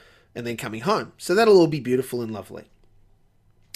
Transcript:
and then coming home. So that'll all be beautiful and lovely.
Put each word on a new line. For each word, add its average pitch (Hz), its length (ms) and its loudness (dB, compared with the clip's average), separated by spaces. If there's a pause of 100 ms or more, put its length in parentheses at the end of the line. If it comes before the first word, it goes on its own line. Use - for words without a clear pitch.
(340)
and 120 120 -8
then 117 100 -6
coming 110 260 -8
home. 165 360 -2
So - 160 -4
that'll 214 240 6
all 165 80 6
be 151 140 -2
beautiful 123 400 -2
and 110 120 -8
lovely. 95 320 -14 (1120)